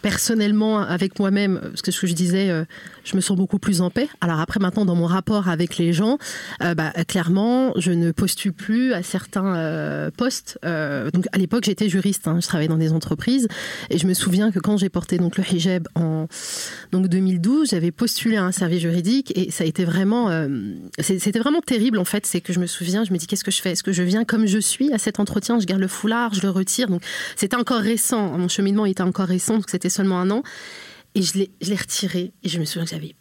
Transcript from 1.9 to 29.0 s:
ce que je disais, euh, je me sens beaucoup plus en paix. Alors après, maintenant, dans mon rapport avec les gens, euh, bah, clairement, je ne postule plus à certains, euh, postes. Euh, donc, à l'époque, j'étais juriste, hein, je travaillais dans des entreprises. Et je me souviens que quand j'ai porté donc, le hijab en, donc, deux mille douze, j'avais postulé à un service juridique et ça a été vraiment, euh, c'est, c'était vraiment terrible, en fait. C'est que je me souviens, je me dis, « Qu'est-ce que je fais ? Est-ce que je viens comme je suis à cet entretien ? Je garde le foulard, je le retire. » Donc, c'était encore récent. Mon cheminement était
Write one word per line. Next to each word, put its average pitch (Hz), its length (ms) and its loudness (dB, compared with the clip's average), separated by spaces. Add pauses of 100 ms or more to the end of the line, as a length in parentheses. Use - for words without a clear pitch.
ce - 100 -4
que 190 60 0
je 170 60 0
disais, 185 360 2
euh, 165 160 0 (380)
je - 120 -6
me 190 60 2
sens 190 160 0
beaucoup 190 220 0
plus 185 220 2
en 180 80 2
paix. 277 180 0 (140)
Alors 170 180 0
après, 170 200 -2
maintenant, 196 260 2
dans 180 100 2
mon 170 100 4
rapport 185 440 0
avec 170 280 -2
les 170 160 2
gens, 214 240 2 (460)
euh, 170 120 0
bah, 156 160 -2 (160)
clairement, 208 680 2
je 175 140 2
ne 170 200 2
postule - 420 -2
plus 240 400 0
à 180 100 -2
certains, 185 520 -2
euh, 151 560 -2
postes. - 540 -4
Euh, 147 460 -2
donc, 180 200 2
à - 60 0
l'époque, 196 280 2
j'étais 214 240 2
juriste, 190 380 0
hein, 165 140 2
je - 60 -4
travaillais 156 220 0
dans 160 80 2
des 160 160 4
entreprises. 226 540 0 (420)
Et - 80 0
je 165 100 2
me 185 60 4
souviens 196 380 2
que 185 80 -2
quand 208 180 2
j'ai 190 120 2
porté - 280 -2
donc, 170 200 2
le 190 60 0
hijab 180 520 0
en, 160 320 0 (640)
donc, 185 160 2
deux 180 120 2
mille 185 220 2
douze, 262 300 2
j'avais 175 200 2
postulé 226 460 0
à 196 60 2
un 180 80 0
service 175 300 0
juridique 175 540 0
et 185 160 0
ça - 120 -4
a 165 40 2
été 175 180 0
vraiment, 196 440 2
euh, 160 180 0 (520)
c'est, 185 200 0
c'était 208 200 0
vraiment 294 220 2
terrible, 233 360 2
en 180 80 2
fait. 208 200 -2
C'est 180 160 -2
que - 120 -6
je 175 60 2
me 180 80 0
souviens, 180 360 -2
je 190 80 -2
me 185 60 2
dis, « 160 100 -4
Qu'est-ce - 160 -2
que 196 80 -2
je - 100 -2
fais ? 185 100 -2
Est-ce 165 120 -4
que 196 80 -2
je 180 120 2
viens 208 220 2
comme 226 200 2
je 208 140 2
suis 269 340 0
à 226 40 2
cet - 220 -2
entretien ? 214 400 0
Je 202 60 0
garde 190 160 0
le 190 60 2
foulard, 220 460 -2
je 190 80 0
le 196 80 2
retire. » 190 400 0
Donc, 175 120 0 (340)
c'était 202 220 0
encore 240 220 2
récent. 208 580 0
Mon 180 100 0
cheminement 202 380 2
était 190 180 0